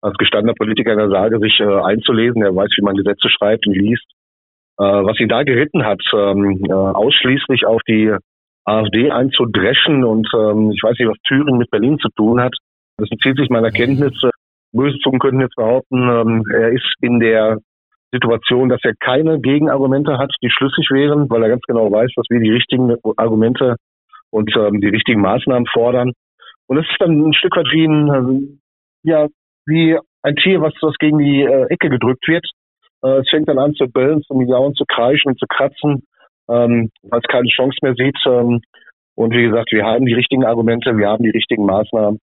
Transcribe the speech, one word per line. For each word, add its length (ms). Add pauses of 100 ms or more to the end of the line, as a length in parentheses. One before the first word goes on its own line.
als 160
gestandener 380
Politiker 380
in 60
der 100
Lage, 320
sich, 180
äh, 220
einzulesen. 600
Er 120
weiß, 220
wie 80
man 120
Gesetze 320
schreibt 380
und 80
liest. 320 (720)
Äh, 60
was 340
ihn 100
da 140
geritten 420
hat, 180 (120)
ähm, 540
äh, 40
ausschließlich 960
auf 220
die 260 (500)
A 180
F 80
D 200
einzudreschen 920
und, 240 (100)
ähm, 320
ich 120
weiß 160
nicht, 100
was 180
Thüringen 320
mit 120
Berlin 280
zu 120
tun 300
hat. 140 (420)
Das 140
entzieht 260
sich 140
meiner 220
Kenntnis. 400 (600)
Böse 280
Zungen 160
könnten 240
jetzt 140
behaupten, 520
ähm, 420
er 220
ist 300
in 180
der 380 (520)
Situation, 600
dass 140
er 140
keine 400
Gegenargumente 760
hat, 160 (100)
die 80
schlüssig 400
wären, 380
weil 140
er 80
ganz 160
genau 260
weiß, 240
dass 140
wir 100
die 100
richtigen 460 (220)
Argumente 580 (540)
und, 260
ähm, 240
die 80
richtigen 320
Maßnahmen 500
fordern. 420 (560)
Und 100
es 120
ist 100
dann 200
ein 140
Stück 200
weit 160
wie 160
ein, 220
ähm, 520 (420)
ja, 240 (400)
wie 320 (240)
ein 140
Tier, 260
was, 180
was 180
gegen 200
die, 240
äh, 260
Ecke 220
gedrückt 360
wird. 200 (580)
Äh, 140
es 100
fängt 220
dann 80
an 160
zu 140
bellen, 340
zu 100
miauen, 420
zu 120
kreischen 460
und 60
zu 80
kratzen, 580 (440)
ähm, 420 (120)
weil 200
es 80
keine 180
Chance 340
mehr 120
sieht. 220 (100)
Ähm, 360 (540)
und 180
wie 80
gesagt, 280
wir 140
haben 220
die 80
richtigen 320
Argumente, 500
wir 120
haben 160
die 60
richtigen 360
Maßnahmen. 600